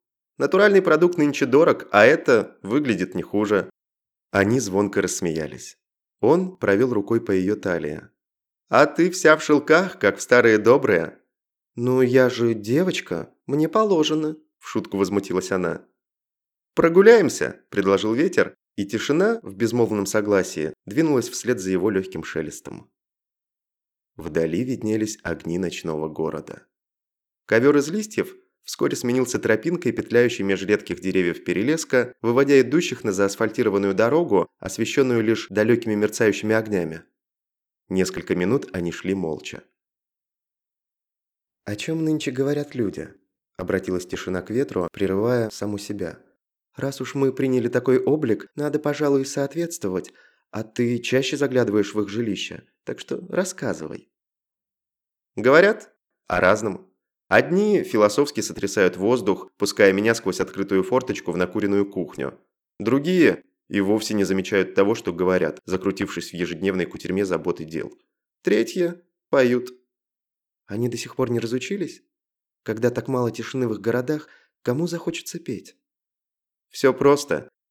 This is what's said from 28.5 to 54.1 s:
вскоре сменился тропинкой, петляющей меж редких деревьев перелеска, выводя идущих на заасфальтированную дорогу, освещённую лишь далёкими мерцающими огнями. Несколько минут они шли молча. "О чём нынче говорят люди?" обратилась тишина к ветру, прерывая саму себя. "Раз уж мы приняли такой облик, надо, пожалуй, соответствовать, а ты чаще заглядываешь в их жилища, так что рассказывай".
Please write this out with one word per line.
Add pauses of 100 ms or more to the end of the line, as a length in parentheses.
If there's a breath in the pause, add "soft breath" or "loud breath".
вскоре
сменился
тропинкой,
петляющей
меж
редких
деревьев
перелеска,
выводя
идущих
на
заасфальтированную
дорогу, (120)
освещённую
лишь
далёкими
мерцающими
огнями. (840)
Несколько
минут
они
шли
молча. (2000)
"О
чём
нынче
говорят
люди?" (420)
обратилась
тишина
к
ветру,
прерывая
саму
себя. (560)
"Раз
уж
мы
приняли
такой
облик,
надо,
пожалуй,
соответствовать, (380 soft breath)
а
ты
чаще
заглядываешь
в
их
жилища, (220)
так
что
рассказывай". (1200)